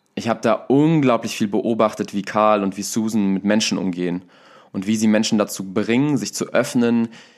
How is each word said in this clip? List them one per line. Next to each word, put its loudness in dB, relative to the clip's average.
ich -6
hab -2
da 2
unglaublich 2
viel 0
beobachtet, -2
wie -4
Karl 2
und -4
wie -6
Susan -2
mit -2
Menschen 0
umgehen -4
und -6
wie 0
sie 2
Menschen 2
dazu -2
bringen, 0
sich -6
zu -6
öffnen, 0